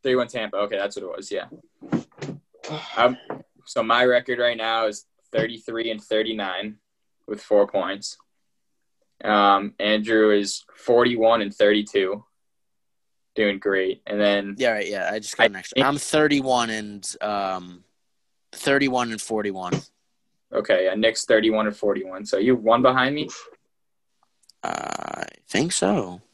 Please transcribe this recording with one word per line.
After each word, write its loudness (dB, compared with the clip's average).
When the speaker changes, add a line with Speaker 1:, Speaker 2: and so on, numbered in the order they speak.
Speaker 1:
three 2
one 0
Tampa. -6
Okay, -2
that's -4
what -10
it -10
was, -12
yeah. -6
Um, 2
so -4
my 4
record 2
right 2
now 0
is -6
thirty-three -4
and -8
thirty-nine -4
with -8
four 4
points. -4
Um, 4
Andrew 4
is 0
forty-one 4
and -4
thirty-two, 2
doing 0
great. -2
And -6
then 0
Speaker 2:
Yeah, 0
right, -4
yeah. -4
I -6
just -12
got 4
an -2
Speaker 1:
I -14
Speaker 2:
extra. -14
Speaker 1:
think 2
Speaker 2:
I'm 0
thirty-one 2
and, -10
um, -4
thirty-one 0
and -8
forty-one. -4
Speaker 1:
Okay, 2
yeah, 0
Nick's 0
thirty-one 4
and -4
forty-one. -4
So -2
you 4
one 2
behind 2
me? -6
Speaker 2:
I -8
think 0
so 0